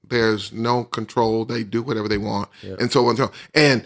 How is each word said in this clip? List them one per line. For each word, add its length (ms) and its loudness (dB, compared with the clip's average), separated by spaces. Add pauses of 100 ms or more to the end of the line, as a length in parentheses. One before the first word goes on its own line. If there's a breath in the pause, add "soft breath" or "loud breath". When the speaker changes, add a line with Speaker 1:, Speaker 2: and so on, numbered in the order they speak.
Speaker 1:
There's 440 0
no 300 0
control. 600 -2
They 180 -6
do 200 -4
whatever 260 -4
they 100 0
want, 300 -4 (140)
Speaker 2:
Yeah. 180 -12
Speaker 1:
and 100 0
so 140 4
on 60 4
and 80 0
so 60 2
on. 80 -4 (220 loud breath)
And 320 4